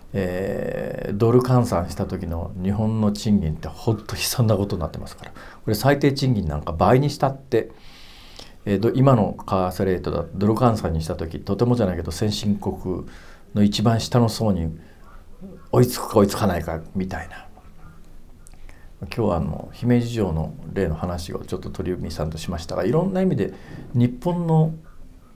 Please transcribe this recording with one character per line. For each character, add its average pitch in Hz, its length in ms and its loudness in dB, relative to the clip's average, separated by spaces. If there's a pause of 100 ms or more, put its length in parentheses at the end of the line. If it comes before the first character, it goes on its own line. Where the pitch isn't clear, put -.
(120)
え - 960 -4
ー、 101 60 -4
ド 113 160 4
ル 123 80 8
換 123 240 4
算 85 240 0
し - 60 -10
た 98 100 -4
時 87 220 -6
の 82 260 -6 (100)
日 98 100 0
本 110 280 0
の 104 120 4
賃 104 280 2
金 80 140 0
っ - 20 -4
て 80 120 -10
ほ - 260 -2
ん - 20 -2
と - 180 -8
悲 - 80 -6
惨 - 240 2
な 107 100 4
こ 101 100 2
と 101 100 -4
に 85 40 -4
な 73 80 -4
っ - 20 -12
て - 80 -10
ま - 80 -10
す - 100 -16
か - 100 -16
ら。 - 40 -16
こ - 60 -18 (300)
れ 110 80 2
最 139 240 4
低 143 140 4
賃 135 220 2
金 95 120 0
な 73 100 -2
ん 73 60 -4
か 87 100 -4
倍 92 280 6
に 143 80 2
し - 100 -4
た 139 100 2
っ 131 100 -4
て、 - 320 0 (960)
え 101 100 4
ー、 95 40 -2
ど-、 117 140 4
今 131 200 6
の 98 240 2
為 - 60 -14
替 92 400 0
レ 95 120 2
ー 85 40 -6
ト 82 100 -6
だ、 80 140 -2 (100)
ド 98 120 0
ル 110 80 4
換 113 220 4
算 87 160 -2
に 82 80 0
し 80 60 -4
た 87 100 -4
時、 82 240 -6
と - 160 -2
て 123 80 2
も 120 120 4
じ 117 60 2
ゃ 98 40 2
な 90 80 0
い - 20 -4
け 85 60 -4
ど 82 80 -6
先 104 220 -2
進 104 240 0
国 92 500 -4 (480)
の 104 80 4
一 101 200 4
番 110 180 4
下 - 180 2
の 117 100 6
層 107 240 0
に 82 240 -2 (960)
追 123 120 4
い 123 40 6
つ - 120 -4
く - 120 -8
か - 80 4
追 101 60 8
い 101 40 6
つ - 80 -4
か 110 100 0
な 76 120 2
い 80 40 -2
か 82 180 -4 (140)
み 92 140 -2
た 82 140 -6
い 82 60 -14
な。 - 180 -16 (1600)
今 - 240 -2
日 98 40 4
は 87 60 2
あ 82 40 0
の、 - 320 -4
姫 120 280 4
路 117 80 0
城 110 240 0
の 80 220 -2 (180)
例 95 140 2
の 82 80 0
話 87 380 -4
を - 120 -6
ち 87 100 -6
ょ - 20 -2
っ - 40 -8
と - 100 -10
鳥 90 220 -4
海 85 180 -6
さ 82 140 -4
ん 80 60 -2
と 80 80 -8
し - 120 -6
ま 87 80 -4
し - 80 -10
た 85 100 -6
が、 87 80 0
い 107 80 2
ろ 165 100 4
ん 196 100 0
な 185 100 2
意 190 40 4
味 165 100 2
で 101 160 0 (420)
日 120 140 4
本 175 380 -2
の、 160 280 4 (600)